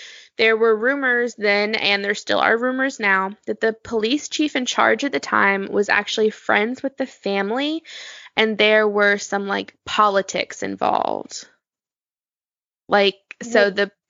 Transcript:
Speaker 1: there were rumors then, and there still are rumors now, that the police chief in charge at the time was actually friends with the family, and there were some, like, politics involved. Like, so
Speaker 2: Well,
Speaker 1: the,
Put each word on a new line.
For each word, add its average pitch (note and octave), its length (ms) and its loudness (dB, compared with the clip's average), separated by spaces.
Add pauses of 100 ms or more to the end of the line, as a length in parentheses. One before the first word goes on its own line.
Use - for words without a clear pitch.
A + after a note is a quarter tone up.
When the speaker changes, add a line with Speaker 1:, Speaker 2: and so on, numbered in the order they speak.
(380)
Speaker 1:
there A3 200 4
were A3 180 4
rumors B3 600 0
then, G#3 400 0
and G3+ 280 0
there G3+ 120 -2
still - 240 -2
are G3+ 180 4
rumors C4 420 -2
now, G3 320 0 (140)
that G#3+ 160 -6
the A3 120 0
police A3+ 560 -4
chief D4+ 260 -2
in B3+ 100 -2
charge A3+ 380 2
at C#4 80 -4
the C#4 80 -4
time G3 520 0
was G3+ 180 0
actually G#3+ 400 0
friends A3 520 -2
with C4+ 160 -6
the C4 80 -4
family, A#3+ 800 -4 (540)
and A3 200 2
there G#3+ 300 4
were G3+ 300 2
some, G3+ 300 -6
like, G3 260 -6 (120)
politics - 800 0
involved. - 840 -4 (1400)
Like, G3+ 300 2 (240)
so A#3 220 2
Speaker 2:
Well, G3+ 80 4
Speaker 1:
the, G3+ 200 -2 (180)